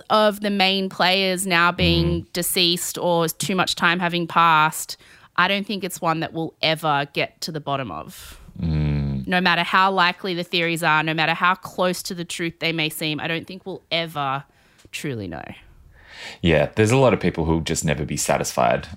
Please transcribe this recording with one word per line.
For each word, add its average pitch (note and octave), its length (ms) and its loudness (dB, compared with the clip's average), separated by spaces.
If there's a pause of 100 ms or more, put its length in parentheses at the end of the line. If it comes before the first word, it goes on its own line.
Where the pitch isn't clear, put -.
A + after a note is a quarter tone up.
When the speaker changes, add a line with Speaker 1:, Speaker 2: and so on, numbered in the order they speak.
(100)
Speaker 1:
of G#3+ 300 4
the G#3 100 -2
main F#3+ 380 2
players F#3 580 0
now F3 260 4
being E3+ 500 2
Speaker 2:
Mm. - 100 -20
Speaker 1:
deceased F3 680 0
or E3+ 300 2
too - 260 -4
much - 220 0
time F3 240 2
having F3 260 -2
passed, D#3+ 720 2 (400)
I F3+ 120 4
don't G3 180 -2
think G3 180 -6
it's - 160 -10
one D#3+ 200 0
that - 120 -6
we'll D#3+ 280 -6
ever D#3 520 0
get - 300 -4
to E3+ 100 -8
the D3+ 80 -8
bottom C3+ 320 -6
of. - 480 -14 (200)
Speaker 2:
Mm. D2 680 -2
Speaker 1:
No F3+ 120 2
matter E3+ 220 2
how F#3+ 300 2
likely F3+ 420 0
the F3 80 -4
theories E3+ 400 -2
are, D#3 220 2
no D#3+ 100 -2
matter D#3+ 200 0
how F3+ 200 2
close - 480 -4
to - 140 -10
the E3+ 80 -8
truth E3+ 340 -6
they E3 140 -2
may D#3 160 -2
seem, D3+ 320 -6
I - 80 -4
don't E3 180 -6
think F#3 180 -16
we'll F#3 180 -12 (100)
ever D3 500 -4 (480)
truly A2+ 380 -8
know. D2+ 160 -10 (1000)
Speaker 2:
Yeah, D2+ 320 4
there's G#2+ 160 4
a C3 60 4
lot B2+ 180 6
of E2+ 60 2
people E2 240 0
who'll D#2+ 160 2
just D#2 240 -2
never D2+ 200 0
be D2 120 -4
satisfied, C2+ 800 0